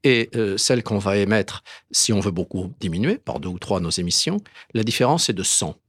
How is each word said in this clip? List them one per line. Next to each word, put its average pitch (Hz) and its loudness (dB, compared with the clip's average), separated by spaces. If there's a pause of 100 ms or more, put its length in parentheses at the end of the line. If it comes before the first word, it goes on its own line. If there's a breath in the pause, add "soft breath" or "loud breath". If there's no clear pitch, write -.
et, 120 4
euh, 104 0
celles 120 2
qu'on 107 -2
va 98 2
émettre 101 0 (300 loud breath)
si - 2
on 104 4
veut 95 0
beaucoup 90 -4
diminuer, 107 -2
par - -8
deux 90 -8
ou 90 -8
trois, 98 -2
nos 85 -2
émissions, 90 0 (360 loud breath)
la 110 2
différence 123 2
est - -2
de 95 -4
cent. - -2 (120)